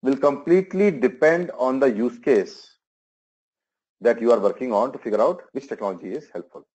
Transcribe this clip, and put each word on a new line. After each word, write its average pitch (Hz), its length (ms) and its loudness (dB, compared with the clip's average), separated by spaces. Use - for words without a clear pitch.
Will 135 140 0
completely 180 720 2
depend 160 680 0
on 131 200 0
the 139 100 4
use 117 300 -2
case 104 500 -2
that 117 200 2
you 117 120 4
are 110 80 4
working 107 320 -2
on 110 200 0
to - 60 -14
figure 104 220 -4
out 165 220 0
which 147 160 -10
technology 95 440 -8
is 143 200 -12
helpful. - 420 -16